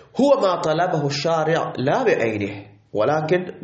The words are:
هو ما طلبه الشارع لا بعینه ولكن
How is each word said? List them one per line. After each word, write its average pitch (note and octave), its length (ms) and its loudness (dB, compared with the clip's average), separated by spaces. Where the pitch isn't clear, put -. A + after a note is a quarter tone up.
هو C4+ 220 4
ما F3+ 200 0
طلبه D#3+ 440 0
الشارع D#3 720 0
لا E3 260 0
بعینه G#2+ 600 -2
ولكن D#3 520 0